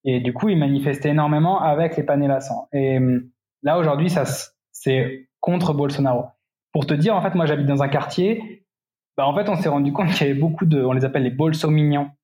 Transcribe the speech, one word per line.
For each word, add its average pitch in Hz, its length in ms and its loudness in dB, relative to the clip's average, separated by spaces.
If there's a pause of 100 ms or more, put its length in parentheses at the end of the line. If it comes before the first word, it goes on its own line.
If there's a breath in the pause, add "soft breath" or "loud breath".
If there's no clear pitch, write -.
et 127 160 0
du 123 140 -2
coup, 208 160 -2
il 185 80 2
manifestait 139 540 0
énormément 151 500 2
avec 160 340 0
les - 80 -2
panels 143 280 0
à 135 100 0
sang. 113 320 -8
Et, 135 240 0
hum, 127 320 0 (340)
là, 156 160 2
aujourd'hui, 156 320 2
ça, 160 120 0
s-, - 320 -8 (160)
c'est 131 580 -4 (100)
contre 175 340 0
Bolsonaro. 139 520 0 (460)
Pour 139 140 -2
te 160 80 -2
dire, 180 220 2
en 175 60 0
fait, 190 120 -2
moi, 165 140 2
j'habite 143 180 0
dans 139 160 2
un 139 80 0
quartier. - 800 -2 (500)
Bah, 170 80 0
en 180 80 2
fait, 202 160 -2
on 196 60 0
s'est 165 140 -2
rendu 143 220 2
compte 170 180 0
qu'il 165 180 0
y - 20 2
avait 139 100 0
beaucoup 160 260 0
de, 147 180 4
on 127 80 0
les 131 140 0
appelle 135 180 0
les 123 80 0
bolsomignons, 151 800 0 (140)